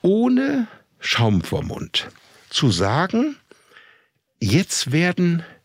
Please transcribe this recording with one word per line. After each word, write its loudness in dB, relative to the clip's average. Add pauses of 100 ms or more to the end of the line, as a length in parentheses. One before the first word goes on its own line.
ohne 2 (320)
Schaum 2
vor -6
Mund -8 (420)
zu 2
sagen, 0 (1040)
jetzt 0
werden 2 (220)